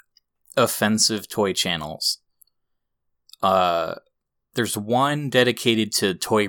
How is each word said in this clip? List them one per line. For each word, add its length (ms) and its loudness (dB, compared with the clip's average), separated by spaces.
offensive 720 0
toy 240 0
channels. 680 -4
Uh, 520 0
there's 220 -2
one 520 -2
dedicated 640 2
to 240 0
toy 340 0